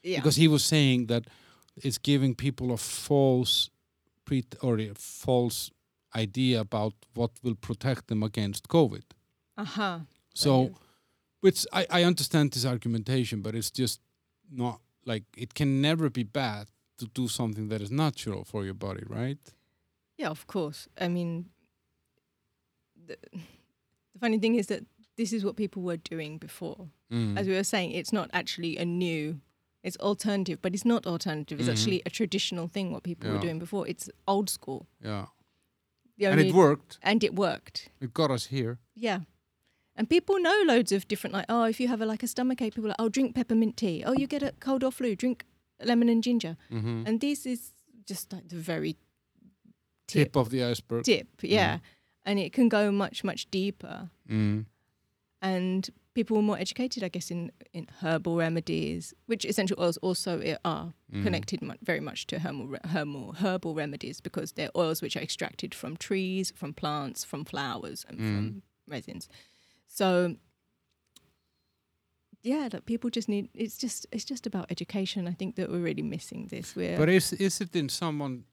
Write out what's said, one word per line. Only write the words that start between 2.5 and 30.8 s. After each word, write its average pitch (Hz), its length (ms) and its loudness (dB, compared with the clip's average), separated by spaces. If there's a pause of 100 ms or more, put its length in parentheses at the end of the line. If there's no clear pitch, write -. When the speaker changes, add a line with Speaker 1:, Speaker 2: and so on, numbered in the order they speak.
Speaker 2:
a 113 40 -2
false - 920 2 (560)
pre-, 131 180 0 (180)
or 120 180 4
a 104 160 -4
false - 760 0 (420)
idea 117 460 2
about 107 340 -2 (200)
what 117 180 0 (120)
will 120 120 0
protect 120 520 -4
them 107 160 0
against 104 440 -4
covid. 117 360 4 (540)
Speaker 1:
Uh-huh. 196 420 -4 (340)
Speaker 2:
So, 131 300 4
Speaker 1:
That 123 80 -2
is - 60 -20 (640)
Speaker 2:
which - 300 6
I, 180 180 2
I 175 140 6
understand 156 480 4
this 123 140 -2
argumentation, 117 760 0
but 107 140 -6
it's 113 160 -4
just 127 300 -2 (480)
not, 123 320 -4 (240)
like, 110 180 -4 (140)
it 110 160 -10
can 139 280 2
never 156 280 2
be 120 140 -2
bad 107 440 -4 (300)
to 120 100 -10
do 123 200 -4
something 107 420 -2
that 107 120 -2
is 101 100 -8
natural 131 520 -2
for 101 220 -6
your 95 80 -6
body, 98 340 -8
right? 120 320 -4 (800)
Speaker 1:
Yeah, 240 120 -4
of - 180 -10
course. - 400 -6 (120)
I 180 80 -2
mean, 175 380 -4 (1600)
the, - 100 -12 (960)
the 185 60 -20
funny 220 200 2
thing 226 160 4
is 208 120 2
that - 160 -4 (320)
this 220 180 -2
is 214 100 0
what 202 120 -2
people 196 260 -4
were 175 160 -2
doing 160 400 -8
before. 165 500 -12 (240)
Speaker 2:
Mm. 113 260 0
Speaker 1:
As 196 100 0
we 190 60 2
were 190 100 2
saying, 185 280 0
it's 185 220 -2
not 202 200 0
actually 175 440 -4
a 170 80 -2
new, 165 540 -2 (440)
it's - 140 -6
alternative, 196 640 0
but 180 120 -2
it's 202 120 -4